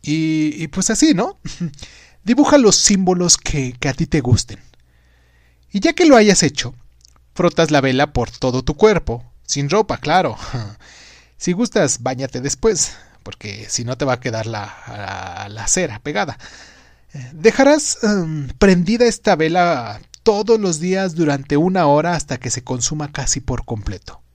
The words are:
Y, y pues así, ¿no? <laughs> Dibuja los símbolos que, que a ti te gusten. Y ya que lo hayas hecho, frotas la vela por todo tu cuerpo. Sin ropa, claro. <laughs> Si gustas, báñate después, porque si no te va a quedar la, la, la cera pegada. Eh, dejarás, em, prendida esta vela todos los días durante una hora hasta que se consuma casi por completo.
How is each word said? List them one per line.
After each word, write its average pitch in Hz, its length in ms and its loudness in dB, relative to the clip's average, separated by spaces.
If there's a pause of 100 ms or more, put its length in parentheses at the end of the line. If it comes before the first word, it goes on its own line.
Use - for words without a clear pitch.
Y, 156 540 -2
y 156 120 -8
pues - 220 -2
así, 294 240 4
¿no? 233 240 -2 (420)
<laughs> - 440 -20
Dibuja 285 340 4
los 214 180 6
símbolos 180 600 2
que, 127 420 -4
que 143 100 -4
a 131 60 -2
ti 165 120 -2
te 160 140 0
gusten. 120 380 -2 (1120)
Y 196 100 -2
ya 330 120 2
que 339 140 2
lo 277 100 8
hayas 214 260 6
hecho, - 320 -4 (600)
frotas 165 360 2
la 147 100 4
vela 135 320 0
por 120 180 -2
todo 127 340 -2
tu 151 100 -2
cuerpo. 165 500 0 (240)
Sin 143 220 -4
ropa, 202 280 0
claro. 151 380 0 (160)
<laughs> 107 240 -10 (640)
Si 180 120 -2
gustas, 175 500 -2
báñate 127 380 -6
después, - 560 -2 (260)
porque 107 460 -16
si - 160 -6
no 123 120 -6
te 143 80 -4
va 131 100 0
a 123 60 -8
quedar 113 260 -6
la, 104 280 -10 (140)
la, 101 600 -12
la 107 200 -10
cera 156 320 -4
pegada. 156 360 -6 (760)
Eh, 127 180 -14
dejarás, 269 680 2
em, 160 460 -2 (100)
prendida 196 480 4
esta 214 300 0
vela 156 640 0 (240)
todos 214 340 4
los 180 220 -2
días 185 340 -2
durante 143 420 0
una 175 300 2
hora 156 300 2
hasta 131 220 -6
que 123 120 -6
se - 140 -6
consuma 143 480 -6
casi 143 280 -4
por - 240 -4
completo. - 560 -8 (140)